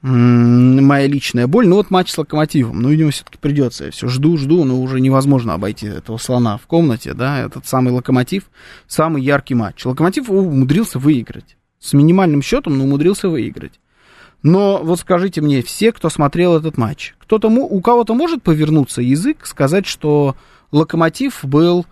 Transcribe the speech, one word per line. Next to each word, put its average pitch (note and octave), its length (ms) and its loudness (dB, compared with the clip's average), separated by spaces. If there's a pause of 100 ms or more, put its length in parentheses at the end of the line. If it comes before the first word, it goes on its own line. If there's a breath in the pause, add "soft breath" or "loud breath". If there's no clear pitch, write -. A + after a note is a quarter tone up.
М, B2 800 4
моя C#3 220 4
личная C3 400 -2
боль. G#3 200 2
Ну, F3+ 100 6
вот G#3 140 0
матч F#3 200 0
с - 80 -8
"Локомотивом". D3 600 -2
Ну, B2+ 100 0
видимо, D#3 200 2
всё-таки - 280 -12
придётся. C#3 480 -4
Я D2 40 -10
всё - 180 -8
жду, C#3+ 280 0
жду, D3+ 280 0
но B2+ 160 0
уже C3 200 -4
невозможно C3 540 2
обойти G2+ 320 -6
этого G#2 320 -10
слона A#2 380 -2
в - 100 -16
комнате, C#3 480 0
да? C3+ 260 -4
Этот A#2+ 260 -10
самый B2+ 260 0
"Локомотив", B2+ 520 -2 (420 loud breath)
самый D#3 360 -2
яркий C3+ 320 -2
матч. A2 300 -4
"Локомотив" F3+ 460 -2
умудрился E3 680 0
выиграть. C3 580 -2 (240)
С - 140 -8
минимальным D#3 480 4
счётом, D3+ 360 -2
но C3+ 60 -2
умудрился D#3 440 0
выиграть. - 520 -8 (640 soft breath)
Но G3 380 2
вот E3+ 180 -2
скажите F3+ 400 -2
мне, C#3+ 220 0
все, - 280 -2
кто F3 200 -4
смотрел E3+ 460 0
этот D#3 200 -4
матч, - 420 -6
кто-то A3 320 0
мо-, B3 160 2
у G3 140 -2
кого-то A#3 340 2
может D#4+ 280 -2
повернуться D3+ 600 0
язык, D3+ 440 -2
сказать, F3 400 -2
что D3 500 -2 (340 soft breath)
"Локомотив" E3 720 -2
был E3 500 2